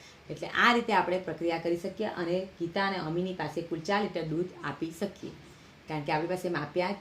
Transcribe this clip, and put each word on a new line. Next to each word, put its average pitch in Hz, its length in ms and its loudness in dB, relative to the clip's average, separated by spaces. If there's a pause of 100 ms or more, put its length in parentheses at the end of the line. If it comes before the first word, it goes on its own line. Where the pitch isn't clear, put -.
(300)
એટલે 147 160 -8
આ 226 260 6
રીતે 233 200 2
આપણે 180 260 4
પ્રક્રિયા 170 400 0
કરી 170 180 2
શકીએ 196 300 -4
અને 180 380 0
ગીતા 196 420 -2
અને 190 100 0
અમીની 175 380 0
પાસે 156 260 -4
કુલ 165 200 -4
ચાર 202 220 2
લિટર 180 200 -2
દૂધ 160 220 0 (200)
આપી 160 360 -4
શકીએ. 190 300 -6 (580)
કારણ 151 140 -2
કે 156 100 -2
આપણી 156 160 2
પાસે 180 200 -2
માપ્યા 180 520 0